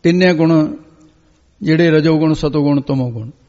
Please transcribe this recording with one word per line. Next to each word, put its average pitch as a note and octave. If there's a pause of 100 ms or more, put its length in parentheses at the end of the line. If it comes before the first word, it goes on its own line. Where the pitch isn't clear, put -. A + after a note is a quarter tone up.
ਤਿੰਨੇ F3+
ਗੁਣ D#3+ (920)
ਜਿਹੜੇ D#3+
ਰਜੋਗੁਣ, D#3
ਸਤੋਗੁਣ, C#3+
ਤਮੋਗੁਣ। B2 (200)